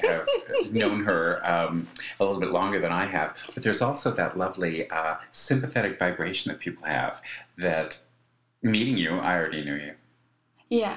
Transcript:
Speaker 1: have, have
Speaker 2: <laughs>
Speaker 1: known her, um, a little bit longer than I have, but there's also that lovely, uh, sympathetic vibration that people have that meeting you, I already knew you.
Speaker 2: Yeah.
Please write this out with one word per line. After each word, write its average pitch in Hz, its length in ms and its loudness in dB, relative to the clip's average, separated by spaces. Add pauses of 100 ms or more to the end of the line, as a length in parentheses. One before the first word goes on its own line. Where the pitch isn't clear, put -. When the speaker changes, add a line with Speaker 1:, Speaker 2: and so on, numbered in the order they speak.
Speaker 1:
have, - 260 2 (360)
have - 80 -8
Speaker 2:
<laughs> - 20 -
Speaker 1:
known 104 300 2
her, 87 440 2
um, 85 380 2 (320)
a 98 60 4
little 98 160 2
bit 92 100 0
longer 95 300 2
than 85 100 2
I 87 140 2
have, 87 320 -2 (180)
but - 80 -8
there's 107 200 2
also 127 280 0
that 92 260 0
lovely, 90 540 -2
uh, 80 240 0 (160)
sympathetic 127 680 0
vibration 90 540 -2
that 76 80 -6
people - 300 -8
have 67 340 -2 (340)
that 80 440 0 (600)
meeting 117 340 4
you, 82 220 2
I 90 180 2
already 78 280 -2
knew 71 120 -4
you. 73 160 -10 (760)
Speaker 2:
Yeah. 226 280 0